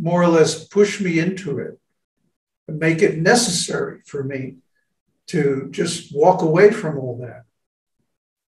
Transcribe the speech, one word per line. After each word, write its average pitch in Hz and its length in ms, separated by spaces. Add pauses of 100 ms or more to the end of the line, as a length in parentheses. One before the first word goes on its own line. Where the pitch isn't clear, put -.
more 175 220
or 175 60
less 160 360
push - 360
me 170 200
into 175 400
it - 180 (880)
and 156 120
make 165 240
it 160 160
necessary 165 880
for 139 180
me 131 320 (680)
to 139 440
just - 440
walk 175 280
away 175 280
from 151 280
all 123 200
that. 123 260 (1080)